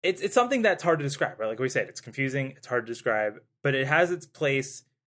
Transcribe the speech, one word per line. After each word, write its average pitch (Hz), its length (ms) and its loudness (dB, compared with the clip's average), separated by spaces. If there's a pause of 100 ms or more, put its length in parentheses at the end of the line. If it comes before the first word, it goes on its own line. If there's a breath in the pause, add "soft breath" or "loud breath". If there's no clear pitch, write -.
It's, 185 200 0
it's 202 120 -2
something 247 280 4
that's 196 220 2
hard 165 160 4
to 147 40 -2
describe, 139 360 -2
right? 110 80 -2
Like 110 100 -4
we 127 100 0
said, 123 200 0
it's - 120 -14
confusing, 135 560 -4
it's - 120 -20
hard 120 180 0
to 117 60 -8
describe, 107 480 0 (240)
but 139 100 2
it 135 140 0
has 170 240 4
its 175 140 -6
place 135 580 -2 (220)